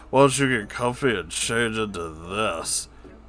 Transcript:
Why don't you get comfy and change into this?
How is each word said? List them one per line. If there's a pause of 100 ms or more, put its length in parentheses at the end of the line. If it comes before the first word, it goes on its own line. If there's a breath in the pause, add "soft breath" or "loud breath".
(100)
Why
don't
you
get
comfy
and
change
into
this? (400 loud breath)